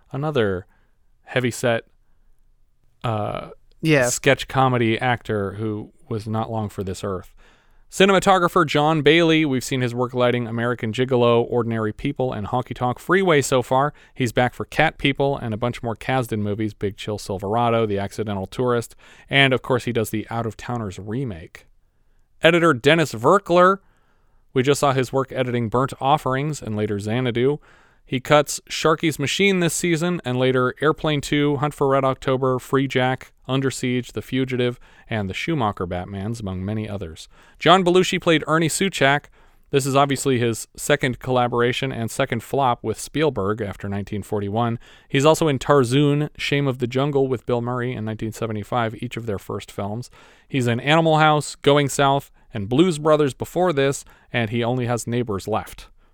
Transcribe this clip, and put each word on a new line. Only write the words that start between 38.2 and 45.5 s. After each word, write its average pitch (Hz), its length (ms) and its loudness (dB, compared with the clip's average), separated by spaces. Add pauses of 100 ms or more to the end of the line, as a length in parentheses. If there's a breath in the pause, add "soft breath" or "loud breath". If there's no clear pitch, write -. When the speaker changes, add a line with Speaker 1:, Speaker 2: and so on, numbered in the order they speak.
Speaker 1:
played 160 280 2
Ernie 160 200 2
Suchak. 143 580 2 (440 soft breath)
This 139 160 2
is 135 80 -2
obviously 139 460 2
his 117 340 -2
second 139 460 -2
collaboration 123 720 0
and 113 180 -6
second 127 320 -2
flop 127 400 0
with 110 160 -4
Spielberg 120 640 -2
after 95 280 -8
nineteen 98 360 -6
forty-one. 107 560 -2 (280 soft breath)
He's 139 160 0
also 160 220 4
in 135 140 0